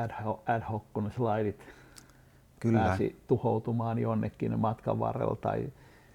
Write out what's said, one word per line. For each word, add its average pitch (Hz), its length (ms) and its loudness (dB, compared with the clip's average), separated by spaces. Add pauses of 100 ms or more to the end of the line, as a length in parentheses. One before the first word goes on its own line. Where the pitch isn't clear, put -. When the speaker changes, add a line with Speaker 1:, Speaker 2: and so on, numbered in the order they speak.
Speaker 1:
ad 113 100 -4 (140)
ho-, 107 200 -4
ad 117 160 2 (100)
hoc, 107 120 -4 (100)
kun 110 100 -2
ne 104 80 -4
slaidit 110 480 0 (1000)
Speaker 2:
Kyllä. 113 200 4
Speaker 1:
pääsi 107 480 2
tuhoutumaan 113 720 0
jonnekin 113 600 -2
matkan 110 400 0
varrella 113 360 0
tai 113 340 -2 (460)